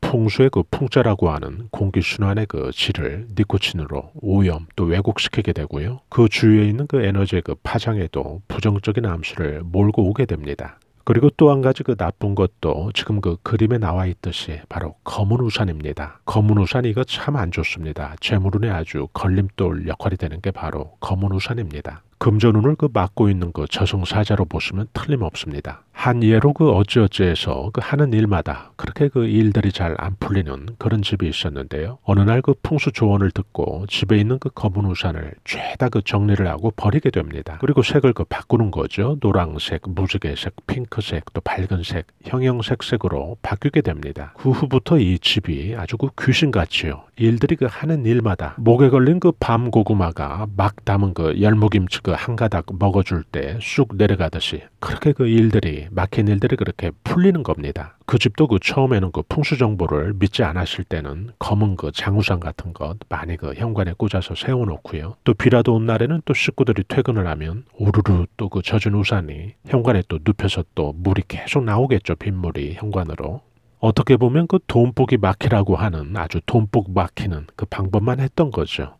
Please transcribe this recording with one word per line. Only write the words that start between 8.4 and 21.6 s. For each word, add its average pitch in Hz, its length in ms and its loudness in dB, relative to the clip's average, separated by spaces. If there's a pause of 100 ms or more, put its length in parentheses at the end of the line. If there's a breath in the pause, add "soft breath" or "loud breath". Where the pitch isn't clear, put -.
부정적인 107 580 -2
암시를 82 600 -4
몰고 98 420 2
오게 107 180 0
됩니다. 71 540 -8 (240)
그리고 117 280 6
또 151 200 8
한 139 100 2
가지 131 220 0
그 123 120 0
나쁜 101 400 -2
것도 92 580 -2
지금 104 260 -2
그 90 240 -2
그림에 110 340 2
나와 92 280 0
있듯이 82 540 -6 (100)
바로 82 340 -8
검은 104 380 0
우산입니다. 78 840 -4
검은 104 320 4
우산 101 280 2
이거 117 180 0
참 - 320 -4
안 90 160 -2
좋습니다. 78 720 -6
재물운에 101 480 0
아주 82 420 -4
걸림돌 92 760 -2
역할이 95 280 -4
되는 85 240 -8
게 95 120 -4
바로 76 500 -8
검은 95 320 -2
우산입니다. 87 720 -6 (160)